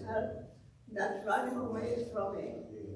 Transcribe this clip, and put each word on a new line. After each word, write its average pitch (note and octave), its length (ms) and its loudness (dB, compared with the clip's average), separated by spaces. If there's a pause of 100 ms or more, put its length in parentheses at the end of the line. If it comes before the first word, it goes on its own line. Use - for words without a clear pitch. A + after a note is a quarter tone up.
help, - 480 0 (380)
not - 340 2
running B3 300 4
away A#3 560 0
from G3+ 260 0
it, - 280 -4 (300)